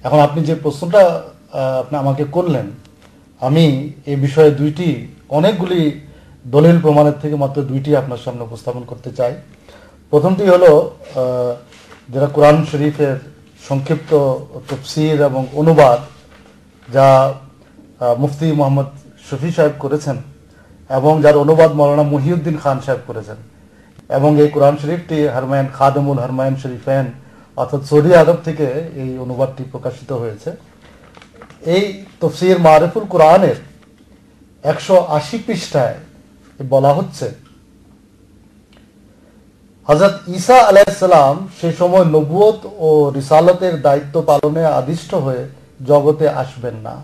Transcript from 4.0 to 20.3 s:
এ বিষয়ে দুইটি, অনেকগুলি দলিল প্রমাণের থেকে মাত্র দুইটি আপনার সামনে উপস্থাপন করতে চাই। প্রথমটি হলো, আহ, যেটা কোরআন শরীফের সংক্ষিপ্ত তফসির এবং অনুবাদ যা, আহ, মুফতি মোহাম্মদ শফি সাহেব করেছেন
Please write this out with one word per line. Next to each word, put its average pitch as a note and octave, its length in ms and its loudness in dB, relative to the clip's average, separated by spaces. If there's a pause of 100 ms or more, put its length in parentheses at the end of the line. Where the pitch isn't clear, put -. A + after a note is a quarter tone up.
এ - 20 -4 (120)
বিষয়ে D3+ 340 4
দুইটি, D3+ 300 -2 (480)
অনেকগুলি F3+ 440 -2 (640)
দলিল D#3 400 4
প্রমাণের D3 360 4
থেকে D3+ 220 -4
মাত্র C#3 140 -6 (140)
দুইটি C3+ 180 -6 (120)
আপনার B2 240 -10
সামনে A#2+ 220 -10
উপস্থাপন A#2+ 440 -12
করতে A#2 260 -16
চাই। B2+ 160 -4 (800)
প্রথমটি F#3 320 0 (100)
হলো, F3+ 180 6 (120)
আহ, B2+ 720 -6 (580)
যেটা C3+ 240 -2
কোরআন D3 220 6 (140)
শরীফের D3 440 -2 (520)
সংক্ষিপ্ত C#3 440 -4 (580)
তফসির D#3 480 -4 (120)
এবং C3 120 -4 (200)
অনুবাদ D3+ 380 6 (960)
যা, C3+ 120 4 (200)
আহ, - 920 -6
মুফতি D3 260 -4 (120)
মোহাম্মদ C#3 300 0 (380)
শফি C#3+ 300 -8
সাহেব D3+ 260 0
করেছেন C#3+ 340 -6 (720)